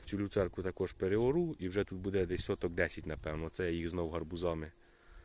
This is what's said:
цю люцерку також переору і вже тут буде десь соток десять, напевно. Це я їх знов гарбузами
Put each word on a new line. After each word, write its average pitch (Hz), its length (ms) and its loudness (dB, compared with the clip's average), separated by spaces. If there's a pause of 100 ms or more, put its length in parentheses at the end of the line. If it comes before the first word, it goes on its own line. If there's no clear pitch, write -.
цю 101 140 -2
люцерку 98 440 0
також 92 300 -2
переору 127 640 2
і 92 100 -2
вже 95 160 2
тут 95 140 -8
буде 95 280 2
десь 87 180 2
соток 95 280 0
десять, 82 340 0
напевно. 78 440 -2
Це - 140 -2
я 87 60 2
їх 85 180 0
знов 85 220 0
гарбузами 82 600 -2 (520)